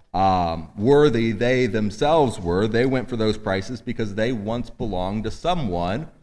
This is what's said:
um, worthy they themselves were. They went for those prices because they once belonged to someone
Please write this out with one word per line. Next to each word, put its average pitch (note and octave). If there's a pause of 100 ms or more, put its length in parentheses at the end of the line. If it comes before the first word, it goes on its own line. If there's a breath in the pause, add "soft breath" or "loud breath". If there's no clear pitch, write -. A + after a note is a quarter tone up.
(120 loud breath)
um, F2
worthy A#2
they B2
themselves A2
were. F#2
They A#2
went B2+
for B2
those A2
prices G2
because A2
they A2
once A#2
belonged G2+
to A2
someone A#2+ (160)